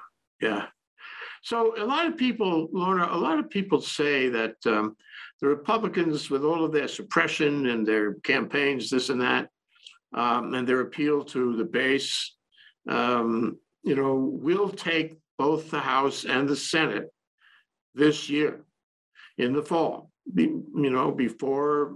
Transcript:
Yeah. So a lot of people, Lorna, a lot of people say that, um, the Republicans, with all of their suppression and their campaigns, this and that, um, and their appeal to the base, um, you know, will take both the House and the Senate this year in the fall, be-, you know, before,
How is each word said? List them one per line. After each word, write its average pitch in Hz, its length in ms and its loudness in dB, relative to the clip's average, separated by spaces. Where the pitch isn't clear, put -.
Yeah. 107 240 -2
So 226 380 0
a 208 40 -2
lot 294 200 0
of 320 120 -2
people, 202 560 2
Lorna, 185 380 2
a 175 60 -2
lot 302 220 2
of 226 100 -4
people 190 300 2
say 143 500 0
that, 113 260 0
um, 110 320 2
the - 80 2
Republicans, 165 840 0
with 139 140 0
all 160 220 2
of 151 60 0
their 131 160 0
suppression 147 800 0
and 113 180 0
their 104 300 2
campaigns, 131 760 0
this 131 200 0
and 123 120 0
that, 127 280 0
um, 120 400 0
and 127 140 -2
their 127 140 2
appeal 147 440 0
to 123 300 -2
the 110 80 -2
base, 135 720 -2
um, 117 680 0
you 147 120 0
know, 135 200 0
will 151 540 0
take 160 460 -4
both 156 320 0
the 151 100 -2
House 135 460 0
and 139 240 2
the 143 60 2
Senate 139 500 0
this 147 360 2
year 147 360 -2
in 127 160 0
the 147 80 0
fall, 156 480 -2
be-, 180 120 4
you 143 440 -2
know, 131 220 2
before, 139 840 0